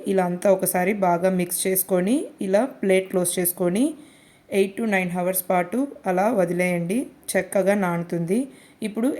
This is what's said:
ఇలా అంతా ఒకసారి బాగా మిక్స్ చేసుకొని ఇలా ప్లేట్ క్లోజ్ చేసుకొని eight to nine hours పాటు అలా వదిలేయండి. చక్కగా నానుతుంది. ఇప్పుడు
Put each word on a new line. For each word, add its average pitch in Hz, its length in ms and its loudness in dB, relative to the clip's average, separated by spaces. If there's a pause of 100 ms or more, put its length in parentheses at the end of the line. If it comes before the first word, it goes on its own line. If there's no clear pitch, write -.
(140)
ఇలా 185 180 2
అంతా 180 160 -2 (120)
ఒకసారి 185 360 0 (140)
బాగా 175 220 2 (100)
మిక్స్ 180 260 -4
చేసుకొని 190 500 0 (300)
ఇలా 202 160 4 (180)
ప్లేట్ 190 320 2
క్లోజ్ 180 280 0
చేసుకొని 180 440 0 (760)
eight 196 180 -2
to 233 60 -2 (100)
nine 185 240 0
hours 185 220 -2 (100)
పాటు 180 280 0 (300)
అలా 190 200 2 (120)
వదిలేయండి. 175 600 0 (320)
చక్కగా 190 420 0 (100)
నానుతుంది. 175 560 -2 (480)
ఇప్పుడు 226 200 -2 (100)